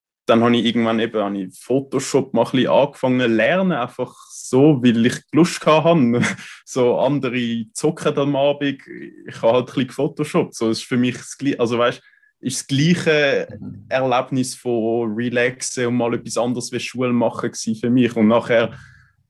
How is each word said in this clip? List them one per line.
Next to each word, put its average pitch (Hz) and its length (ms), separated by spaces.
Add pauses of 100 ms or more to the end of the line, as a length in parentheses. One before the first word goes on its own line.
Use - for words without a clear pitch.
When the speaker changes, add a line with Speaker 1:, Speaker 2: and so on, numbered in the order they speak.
(260)
Speaker 1:
dann 117 160
habe 120 140
ich 120 100
irgendwann 113 340
eben, 110 220
habe 101 180
ich 92 180
Photoshop 131 760
mal 113 100
ein - 60
bisschen 117 200
angefangen 127 500
zu 123 80
lernen, 156 440
einfach 123 420 (160)
so, 135 520
weil 117 240
ich - 80 (180)
Lust 170 280
gehabt 156 260
habe, 123 340 (240)
<laughs> - 220
so 123 320
andere 120 760
zocken 151 460
am 143 180
Abend, 139 460 (440)
ich - 140
habe 113 120
halt 127 100
ein 123 40
bisschen 135 220
gefotoshoppt. - 680
So, 113 160
es 113 100
ist - 40
für 127 140
mich 123 180
das - 220
Gli-, 135 200
also 117 200
weißt, 123 240 (380)
ist - 200
das - 60
gleiche 147 840 (100)
Speaker 2:
Mhm. - 300
Speaker 1:
Erlebnis 131 680
von 117 600
relaxen 123 720
und 120 100
mal 117 180
etwas - 220
anderes 120 360
wie 120 80
Schule 123 320
machen 120 380
gewesen - 240
für 117 160
mich. 120 240
Und 110 140
nachher 117 480 (540)